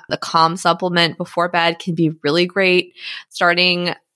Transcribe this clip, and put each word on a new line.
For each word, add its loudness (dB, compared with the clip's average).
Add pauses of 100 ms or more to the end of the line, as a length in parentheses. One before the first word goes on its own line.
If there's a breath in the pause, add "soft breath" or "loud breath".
The -4
Calm 2
supplement 0
before -2
bed 0
can -6
be 2 (140)
really 2
great, 0 (340 loud breath)
starting 0 (220)